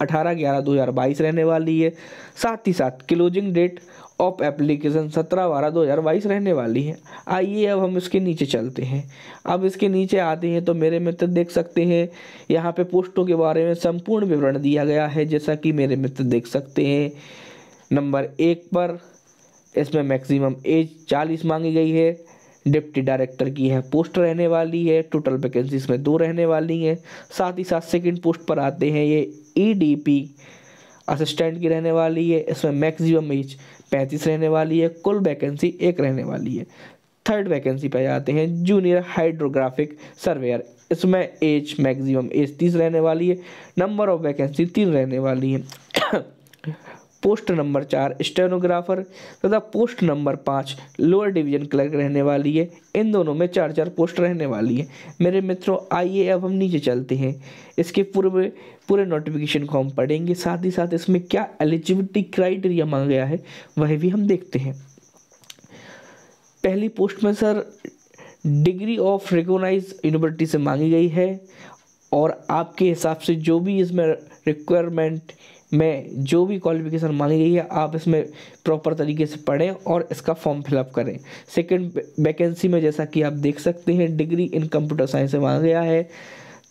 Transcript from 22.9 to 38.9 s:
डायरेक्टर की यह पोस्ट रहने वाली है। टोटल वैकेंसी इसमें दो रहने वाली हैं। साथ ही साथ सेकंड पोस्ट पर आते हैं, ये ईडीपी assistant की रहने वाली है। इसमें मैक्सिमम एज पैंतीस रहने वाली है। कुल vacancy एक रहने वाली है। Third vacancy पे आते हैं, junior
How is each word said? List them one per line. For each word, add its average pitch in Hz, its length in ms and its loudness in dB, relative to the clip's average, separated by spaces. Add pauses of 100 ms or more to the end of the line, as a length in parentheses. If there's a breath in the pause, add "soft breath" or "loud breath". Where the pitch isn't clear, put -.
डायरेक्टर 131 480 0
की 135 180 -2
यह 131 140 2
पोस्ट 160 360 -2
रहने 170 300 2
वाली 165 400 0
है। 160 140 4
टोटल 151 320 -2
वैकेंसी 131 420 -2
इसमें 135 280 -2
दो 151 140 2
रहने 165 280 0
वाली 160 380 0
हैं। 165 200 0 (340 loud breath)
साथ 180 220 -2
ही 190 40 -4
साथ 170 180 -2
सेकंड 175 400 -2
पोस्ट 165 200 0
पर 151 180 -2
आते 139 320 0
हैं, 147 140 2
ये 151 280 0 (240)
ईडीपी 151 720 2 (800 loud breath)
assistant 156 520 -2
की 170 60 0
रहने 165 240 0
वाली 165 400 2
है। 160 80 2
इसमें 151 320 -2
मैक्सिमम 160 600 0
एज 139 200 -4 (380 loud breath)
पैंतीस 139 360 -2
रहने 156 200 0
वाली 160 320 2
है। 165 100 2
कुल 202 300 -2
vacancy 147 640 -2
एक 175 180 0
रहने 131 240 0
वाली - 320 -6
है। - 100 -6 (640 loud breath)
Third 208 180 0
vacancy 139 400 -2
पे 131 180 0
आते 135 260 -2
हैं, 165 320 0
junior 180 420 4